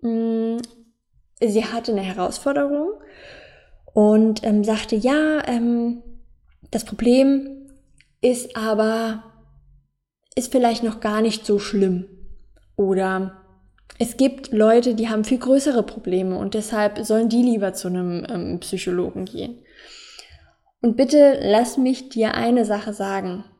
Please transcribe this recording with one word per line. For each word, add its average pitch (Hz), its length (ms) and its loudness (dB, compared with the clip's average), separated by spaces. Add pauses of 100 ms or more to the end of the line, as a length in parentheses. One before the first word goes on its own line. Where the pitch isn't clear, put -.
mh, 226 600 -2 (800)
sie 220 260 2
hatte 233 260 -6
eine 202 100 -2
Herausforderung 285 880 -2 (1040)
und, 214 480 4
ähm, 208 220 2
sagte, 214 320 -2
ja, 302 500 0
ähm, 240 560 -2 (720)
das 220 120 -4
Problem 269 840 2 (520)
ist 247 360 0
aber, 220 680 -2 (1120)
ist 240 160 -4
vielleicht 233 320 2
noch 220 160 -4
gar 214 220 -2
nicht 220 260 -2
so 202 140 2
schlimm. 185 460 -2 (680)
Oder 190 680 -2 (560)
es - 180 -4
gibt - 360 0
Leute, 226 420 4
die 220 140 -2
haben 220 160 -2
viel 247 140 0
größere 254 440 2
Probleme 185 560 -4
und 196 160 -6
deshalb 214 500 -2
sollen 226 240 2
die 233 140 2
lieber 214 300 2
zu - 160 -8
einem, 180 400 -4
ähm, 175 320 -6
Psychologen 180 680 -6
gehen. - 320 -12 (1200)
Und 233 160 0
bitte 277 440 6
lass 220 360 2
mich 254 320 0
dir 220 260 -2
eine 233 300 0
Sache 208 280 -4
sagen. 196 520 -6 (160)